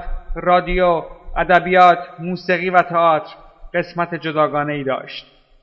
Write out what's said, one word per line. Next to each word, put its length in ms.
رادیو، 680
ادبیات، 640
موسیقی 500
و 120
تئاتر 540
قسمت 420
جداگانه‌ای 680
داشت. 420